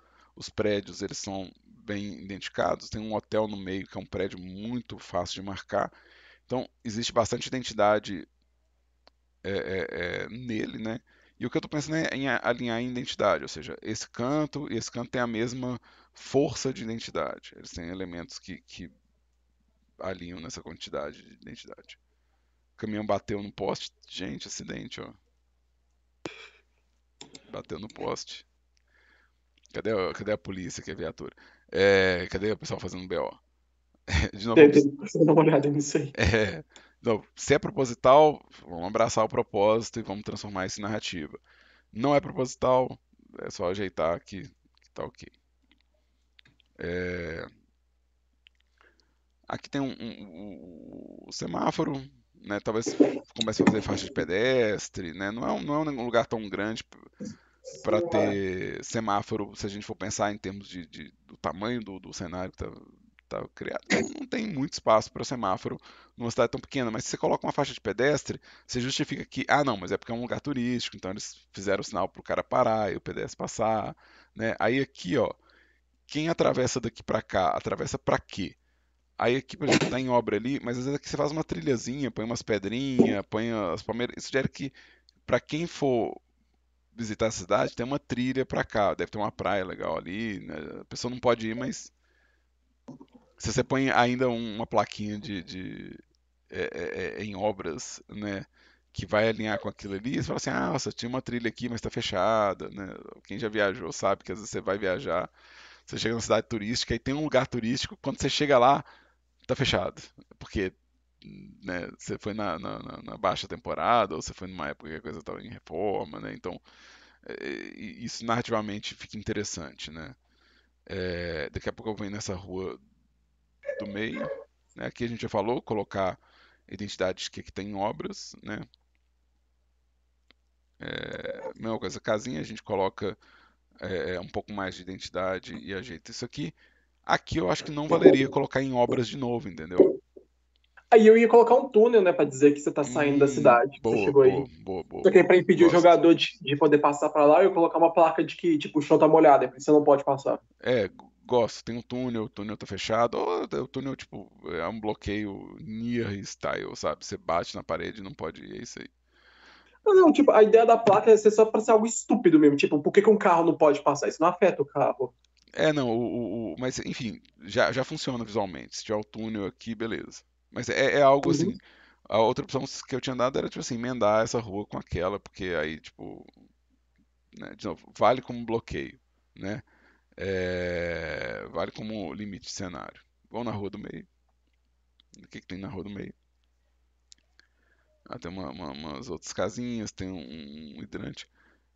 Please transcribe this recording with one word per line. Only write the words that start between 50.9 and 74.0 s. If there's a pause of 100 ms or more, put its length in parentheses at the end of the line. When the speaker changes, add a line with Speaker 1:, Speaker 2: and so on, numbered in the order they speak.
Speaker 1:
um,
um
semáforo, (340)
né?
Talvez (380)
comece
a
fazer
faixa
de
pedestre,
né?
Não
é
um,
não
é
um
lugar
tão
grande
p-, (840)
pra
ter
semáforo,
se
a
gente
for
pensar
em
termos
de,
de, (140)
do
tamanho
do,
do
cenário
que
tá, (580)
tá
criado.
Não, (120)
não
tem
muito
espaço
pra
semáforo (380)
numa
cidade
tão
pequena,
mas
se
você
coloca
uma
faixa
de
pedestre, (260)
você
justifica
que,
ah,
não,
mas
é
porque
é
um
lugar
turístico,
então
eles
fizeram
o
sinal
pro
cara
parar
e
o
pedestre
passar, (400)